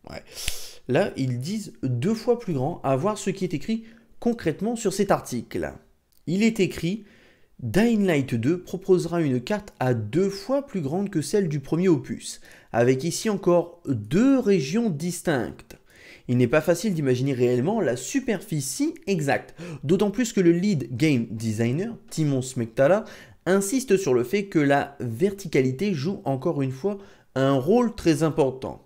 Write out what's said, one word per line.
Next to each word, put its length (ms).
Ouais. 120
Là, 260
ils 240
disent 320
deux 300
fois 260
plus 120
grand. 320
À 140
voir 200
ce 120
qui 160
est 80
écrit 320
concrètement 560
sur 160
cet 200
article. 600
Il 160
est 160
écrit : 460
Dying 440
Light 300
deux 240
proposera 640
une 180
carte 400
à 140
deux 360
fois 360
plus 160
grande 280
que 120
celle 260
du 140
premier 260
opus, 540
avec 320
ici 240
encore 560
deux 520
régions 520
distinctes. 880
Il 100
n'est 100
pas 120
facile 340
d'imaginer 380
réellement 480
la 160
superficie 1000
exacte, 480
d'autant 280
plus 220
que 80
le 100
lead 460
game 320
designer, 680
Timon 320
Smektala, 640
insiste 500
sur 180
le 120
fait 200
que 140
la 400
verticalité 960
joue 320
encore 380
une 80
fois 260
un 180
rôle 420
très 280
important. 640